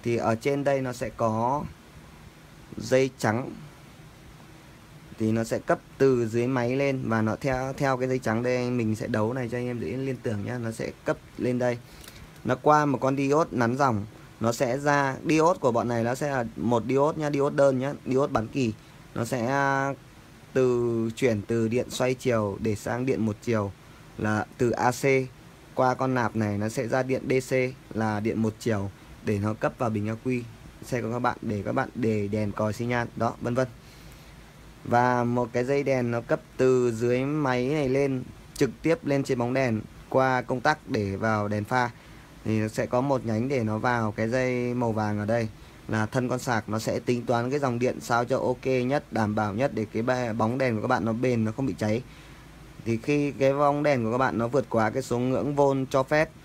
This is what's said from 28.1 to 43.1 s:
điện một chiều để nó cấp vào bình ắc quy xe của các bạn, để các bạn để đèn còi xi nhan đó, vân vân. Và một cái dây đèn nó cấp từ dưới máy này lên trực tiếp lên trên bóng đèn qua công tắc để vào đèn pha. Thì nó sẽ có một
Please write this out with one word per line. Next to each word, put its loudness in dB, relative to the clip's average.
điện -2
một 0
chiều -2
để 0
nó -2
cấp -2
vào 0
bình -2
ắc -6
quy -2
xe -4
của -4
các -2
bạn, 0
để -4
các -4
bạn 0
để 0
đèn -2
còi -2
xi -4
nhan -2
đó, 0
vân -2
vân. 0
Và 2
một 0
cái 0
dây 0
đèn 0
nó -2
cấp -2
từ 4
dưới 0
máy 0
này 0
lên 0
trực 2
tiếp 0
lên 0
trên -2
bóng 0
đèn 0
qua 2
công -4
tắc 2
để -2
vào 0
đèn -2
pha. 0
Thì 0
nó 0
sẽ -4
có 2
một 0